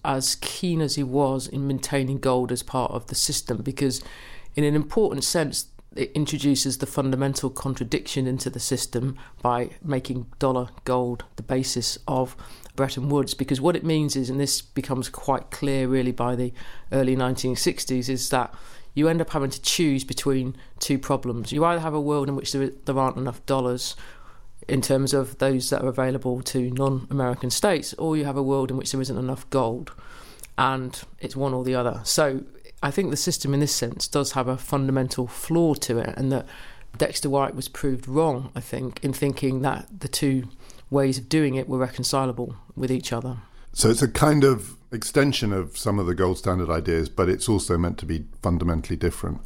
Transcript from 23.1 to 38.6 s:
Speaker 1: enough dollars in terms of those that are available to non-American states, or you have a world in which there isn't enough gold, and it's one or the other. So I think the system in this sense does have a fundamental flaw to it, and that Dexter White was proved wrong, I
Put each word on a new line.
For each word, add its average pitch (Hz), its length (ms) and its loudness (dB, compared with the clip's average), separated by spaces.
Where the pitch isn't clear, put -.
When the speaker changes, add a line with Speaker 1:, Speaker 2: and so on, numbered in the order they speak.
Speaker 1:
enough 127 280 -6
dollars 127 520 0
in 135 120 2
terms 135 320 2
of 135 260 0
those 135 320 2
that - 120 0
are 131 60 0
available 127 540 0
to 123 280 -2
non-American 131 800 0
states, 180 440 2
or 160 220 0
you 147 80 2
have 139 120 -2
a 143 60 2
world 135 280 2
in 131 80 -2
which - 140 -4
there 135 80 0
isn't 131 180 -2
enough 127 320 -4
gold, 123 420 0
and 131 460 0
it's - 160 -8
one 135 160 0
or 127 120 -2
the 127 100 2
other. 120 300 0
So 139 400 2
I 147 80 2
think 185 200 0
the 147 60 0
system 139 380 0
in 143 60 4
this 143 140 2
sense 117 340 -2
does 143 240 0
have 127 140 0
a 127 120 0
fundamental 131 680 0
flaw 165 480 2
to 117 240 0
it, - 180 -2
and 131 140 0
that 135 160 0
Dexter - 320 0
White 139 240 2
was 131 140 -8
proved 131 380 -2
wrong, 135 480 2
I 135 60 -4